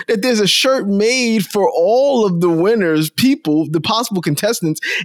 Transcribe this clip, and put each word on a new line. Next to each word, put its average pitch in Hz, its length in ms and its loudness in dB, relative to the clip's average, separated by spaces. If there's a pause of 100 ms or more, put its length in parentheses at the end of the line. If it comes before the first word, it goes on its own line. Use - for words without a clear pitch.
that 220 140 -2
there's 240 180 0
a 202 60 2
shirt 262 420 0
made 226 580 0
for 196 240 0
all 233 540 2
of 175 160 0
the 175 100 2
winners, 165 600 0
people, 156 600 0
the 160 100 0
possible 208 420 -2
contestants. 165 580 -2 (240)